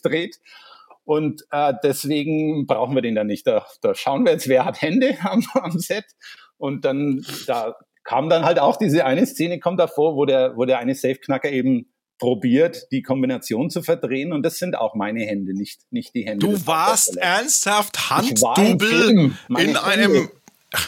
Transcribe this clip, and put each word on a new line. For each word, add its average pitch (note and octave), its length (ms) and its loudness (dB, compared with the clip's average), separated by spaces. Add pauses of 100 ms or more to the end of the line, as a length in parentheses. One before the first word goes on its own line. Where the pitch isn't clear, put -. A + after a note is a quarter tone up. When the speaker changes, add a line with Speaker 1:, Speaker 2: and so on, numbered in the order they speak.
Speaker 1:
dreht. E3+ 360 -4 (680)
Und, D3+ 380 -2 (100)
äh, D3 200 0 (120)
deswegen D3+ 840 -2
brauchen B2 280 -2
wir B2+ 80 2
den A2+ 120 -2
dann G#2+ 140 -2
nicht. G#2 180 -6
Da, A2 200 0 (140)
da G2+ 140 0
schauen C#3 300 -2
wir F#3 80 4
jetzt, - 160 -4
wer C3 160 4
hat - 180 -4
Hände B3+ 360 2
<laughs> - 40 -8
am, F#3+ 200 0 (120)
am F#3+ 240 -2
Set. F#3 260 -4 (540)
Und C#3 260 -6
dann, C#3 400 0 (220)
da A#2 300 -4 (280)
kam C3+ 240 0
dann E3 160 4
halt E3+ 140 2
auch C#3+ 180 4
diese D#3+ 280 2
eine C#3 220 2
Szene, E3+ 340 -4
kommt F3 200 -2
da E3 60 4
vor, D#3 300 0
wo C#3+ 100 2
der, B2+ 300 2
wo A#2+ 80 0
der B2+ 160 2
eine B2+ 140 -2
Safe-Knacker C3+ 560 -2
eben B2+ 420 0 (260)
probiert, B2+ 760 2
die C3+ 80 -2
Kombination B2+ 680 -2
zu E3+ 120 -6
verdrehen. D3 520 -2
Und C#3+ 80 -2
das E3 160 -4
sind F3+ 180 -4
auch A2 180 -4
meine G#2+ 300 -4
Hände, G2 300 -4
nicht, G2+ 260 -8 (100)
nicht A#2+ 240 -8
die A2 120 -4
Hände G#2+ 200 -2
Speaker 2:
Du G#3 60 2
Speaker 1:
des F#3+ 140 -2
Speaker 2:
warst E3+ 500 2
Speaker 1:
Hauptdarstellers. F#3 240 2
Speaker 2:
ernsthaft G#3 560 0
Speaker 1:
Ich G3+ 460 0
war B2+ 160 4
im G3 60 6
Speaker 2:
Handdouble F3 240 4
Speaker 1:
Film. F3 500 4 (100)
Meine D3+ 220 2
Speaker 2:
in - 60 -2
Speaker 1:
Hände. - 80 -2
Speaker 2:
einem, F#3+ 440 2 (600)